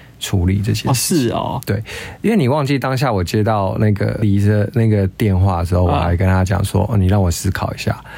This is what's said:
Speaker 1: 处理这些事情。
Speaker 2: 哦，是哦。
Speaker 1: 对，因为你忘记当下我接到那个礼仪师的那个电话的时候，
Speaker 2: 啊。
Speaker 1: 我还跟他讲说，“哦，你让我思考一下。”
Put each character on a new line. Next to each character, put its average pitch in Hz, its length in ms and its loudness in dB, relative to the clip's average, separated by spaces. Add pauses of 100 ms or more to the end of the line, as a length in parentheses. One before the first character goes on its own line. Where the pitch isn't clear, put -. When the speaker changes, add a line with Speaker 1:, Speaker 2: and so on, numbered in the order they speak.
(200)
Speaker 1:
处 90 240 -2
理 95 140 2
这 107 160 0
些 107 80 -4
事 - 0 -
情。 - 80 -2
Speaker 2:
哦， 127 40 2
是 131 360 0
哦。 - 340 -4
Speaker 1:
对， 107 180 -4 (380)
因 202 100 0
为 233 60 2
你 156 100 2
忘 143 200 0
记 139 120 0
当 131 200 -2
下 131 120 0
我 95 140 0
接 107 180 0
到 104 360 0
那 110 140 4
个 107 280 -2
礼 104 140 2
仪 101 60 2
师 101 80 2
的 104 260 2
那 113 120 2
个 104 200 2
电 95 320 0
话 90 220 2
的 90 40 0
时 87 100 -2
候， 90 120 2
Speaker 2:
啊。 - 120 2
Speaker 1:
我 - 40 0
还 87 140 0
跟 92 120 2
他 92 160 2
讲 92 180 -2
说 98 300 0
，“哦， 117 60 0
你 92 80 2
让 98 160 2
我 87 80 2
思 - 200 -2
考 - 220 -4
一 - 60 -10
下。” - 180 -4 (220)